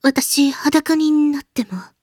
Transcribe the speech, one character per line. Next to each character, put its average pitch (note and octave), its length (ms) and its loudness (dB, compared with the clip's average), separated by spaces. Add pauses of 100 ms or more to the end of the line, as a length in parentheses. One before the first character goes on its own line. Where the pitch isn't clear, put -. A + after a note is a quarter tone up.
私、 C#4 480 0
裸 D4+ 440 0
に D#4 160 2
な D4 280 2
っ - 40 -14
て - 200 -6
も。 F#3 180 -8 (220)